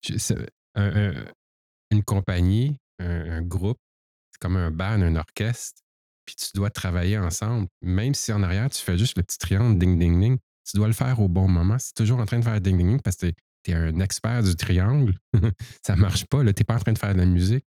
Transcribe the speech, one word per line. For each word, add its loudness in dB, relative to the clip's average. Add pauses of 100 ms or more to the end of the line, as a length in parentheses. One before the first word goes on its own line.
Je, -6
c'est, -2 (400)
un, 2
un, -4 (760)
une 2
compagnie, 0 (240)
un, -6
un -4
groupe, -4 (520)
c'est -20
comme -2
un -2
band, -2
un 2
orchestre, -6 (420)
puis -18
tu -10
dois -2
travailler -2
ensemble. -4 (160)
Même 0
si -4
en 0
arrière, -2
tu -8
fais -2
juste 0
le 0
petit -12
triangle, 2
ding, 4
ding, 4
ding, 2 (260)
tu -6
dois 4
le 2
faire 0
au 4
bon 4
moment. 2
C'est -14
toujours 0
en -2
train -2
de 2
faire 0
ding, 2
ding, 4
ding, 2
parce -4
que -4
t'es, -2 (300)
t'es -2
un 0
expert -2
du 2
triangle. 2 (180)
<laughs> 0
Ça 0
marche 2
pas, 0
là, 4
t'es 0
pas 0
en 0
train -2
de -2
faire -2
de 2
la 4
musique. 2